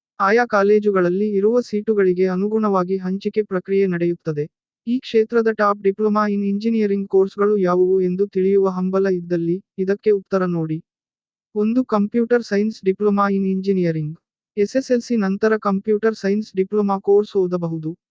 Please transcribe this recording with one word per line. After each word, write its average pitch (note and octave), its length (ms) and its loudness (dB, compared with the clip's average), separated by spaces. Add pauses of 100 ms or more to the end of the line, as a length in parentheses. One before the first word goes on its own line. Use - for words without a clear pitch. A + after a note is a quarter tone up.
(200)
ಆಯಾ G#3+ 260 2
ಕಾಲೇಜುಗಳಲ್ಲಿ G3+ 840 2
ಇರುವ G#3+ 320 2
ಸೀಟುಗಳಿಗೆ G3+ 680 0
ಅನುಗುಣವಾಗಿ F#3+ 680 0
ಹಂಚಿಕೆ G3 460 -4
ಪ್ರಕ್ರಿಯೆ G3 440 0
ನಡೆಯುತ್ತದೆ. E3+ 600 -2 (380)
ಈ A#3+ 120 -2
ಕ್ಷೇತ್ರದ A3+ 500 0 (100)
ಟಾಪ್ G#3 200 2
Diploma G#3 540 0
in G3+ 100 -2
Engineering G3+ 640 0
ಕೋರ್ಸ್‌ಗಳು G3+ 520 2
ಯಾವುವು F#3 420 2
ಎಂದು F#3 260 0
ತಿಳಿಯುವ G3 420 2
ಹಂಬಲ F#3 380 -2
ಇದ್ದಲ್ಲಿ, F3 540 -2 (180)
ಇದಕ್ಕೆ G3 320 -2
ಉತ್ತರ G3 340 0
ನೋಡಿ. E3 380 -4 (720)
ಒಂದು A3 300 0
ಕಂಪ್ಯೂಟರ್ A3+ 580 0
ಸೈನ್ಸ್ G#3+ 420 -2
Diploma G3+ 520 2
in G3 60 0 (140)
Engineering. E3+ 600 -2 (400)
ಎಸ್ G3+ 200 0
ಎಸ್ C4+ 140 -2
ಎಲ್ A#3+ 120 0
ಸಿ A#3+ 140 -2
ನಂತರ G#3 400 0
ಕಂಪ್ಯೂಟರ್ G#3+ 580 0
ಸೈನ್ಸ್ G#3 420 -4
ಡಿಪ್ಲೊಮಾ G3 420 0
ಕೋರ್ಸ್ G3+ 380 2
ಓದಬಹುದು. E3+ 600 -2 (140)